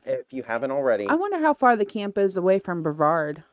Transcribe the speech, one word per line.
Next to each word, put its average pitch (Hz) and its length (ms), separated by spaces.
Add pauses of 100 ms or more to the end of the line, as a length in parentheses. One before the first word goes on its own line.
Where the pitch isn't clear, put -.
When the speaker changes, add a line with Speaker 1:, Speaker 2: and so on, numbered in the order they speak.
Speaker 1:
if 131 260
you 131 120
haven't 117 280
already. 120 360
Speaker 2:
I 285 80
wonder 381 240
how 302 160
far 247 200
the 208 100
camp 202 340
is 190 180
away 185 220
from 175 240
Brevard 151 680